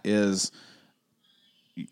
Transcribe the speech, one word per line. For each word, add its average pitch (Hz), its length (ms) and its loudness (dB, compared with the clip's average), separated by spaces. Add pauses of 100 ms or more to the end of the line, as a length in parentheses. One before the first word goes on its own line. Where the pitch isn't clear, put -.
is, 101 480 0 (1200)
y-, 87 160 -10